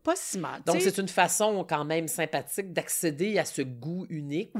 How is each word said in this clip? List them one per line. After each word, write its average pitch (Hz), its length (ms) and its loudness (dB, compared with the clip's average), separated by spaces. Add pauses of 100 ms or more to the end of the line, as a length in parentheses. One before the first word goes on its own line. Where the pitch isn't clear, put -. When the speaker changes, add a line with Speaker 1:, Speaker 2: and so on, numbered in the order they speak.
Speaker 1:
pas 339 140 2
si - 200 -4
mal, 143 280 -6
Speaker 2:
Donc, 170 100 4
Speaker 1:
tu 247 60 4
sais. - 100 6
Speaker 2:
c'est 196 100 -2
une 190 60 0
façon 196 600 4
quand 147 180 0
même 160 240 0
sympathique 165 640 -4
d'accéder 175 680 0
à 147 60 4
ce - 160 -4
goût 135 480 -4
unique 151 500 -4